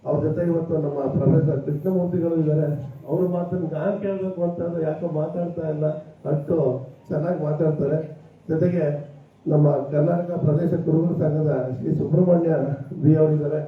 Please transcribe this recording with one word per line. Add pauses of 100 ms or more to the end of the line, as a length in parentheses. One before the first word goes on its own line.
ಅವ್ರ
ಜೊತೆ
ಇವತ್ತು
ನಮ್ಮ
ಪ್ರೊಫೆಸರ್
ಕೃಷ್ಣಮೂರ್ತಿಗಳು
ಇದ್ದಾರೆ. (160)
ಅವ್ರ
ಮಾತನ್ನ
ನಾನ್
ಕೇಳ್ಬೇಕು
ಅಂತಂದ್ರೆ
ಯಾಕೋ
ಮಾತಾಡ್ತಾ
ಇಲ್ಲ, (460)
ಅಷ್ಟು (220)
ಚೆನ್ನಾಗಿ
ಮಾತಾಡ್ತಾರೆ. (300)
ಜೊತೆಗೆ (380)
ನಮ್ಮ
ಕರ್ನಾಟಕ
ಪ್ರದೇಶ
ಕುರುಬರ
ಸಂಘದ (100)
ಶ್ರೀ
ಸುಬ್ರಹ್ಮಣ್ಯ (460)
ಬಿ
ಅವರಿದ್ದಾರೆ.